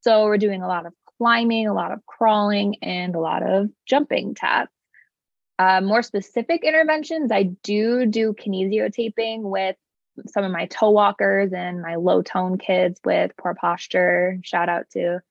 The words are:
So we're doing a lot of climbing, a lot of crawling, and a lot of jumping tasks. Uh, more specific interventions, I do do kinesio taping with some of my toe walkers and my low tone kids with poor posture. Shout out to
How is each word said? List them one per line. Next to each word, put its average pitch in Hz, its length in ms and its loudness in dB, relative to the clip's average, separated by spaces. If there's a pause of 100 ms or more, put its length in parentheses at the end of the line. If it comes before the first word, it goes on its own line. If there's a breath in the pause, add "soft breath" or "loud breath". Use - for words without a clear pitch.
So 214 240 4
we're 208 120 2
doing 202 240 0
a 180 60 -6
lot 175 180 -4
of 170 60 -16 (260)
climbing, 233 480 2
a 208 80 -2
lot 175 160 -2
of - 160 -12
crawling, 208 760 2
and 180 360 -4
a 165 40 -2
lot 160 220 -2
of 202 260 0 (160)
jumping 220 520 -2
tasks. - 360 -2 (880 soft breath)
Uh, 185 220 4
more 208 240 0
specific 240 580 -4
interventions, 311 720 2
I 196 100 4 (220)
do 226 420 2
do 220 260 2
kinesio 208 600 -2
taping 226 500 -4
with 190 320 -2 (540)
some 202 160 -2
of 185 80 -2
my 175 140 -4
toe - 240 0
walkers 202 600 2
and 180 300 -8
my 170 140 -8
low 180 260 2
tone 185 360 -4
kids 180 460 0
with 180 320 0
poor 175 180 -6
posture. 180 880 -2
Shout 175 260 -2
out 175 240 -4
to 175 280 -4 (100)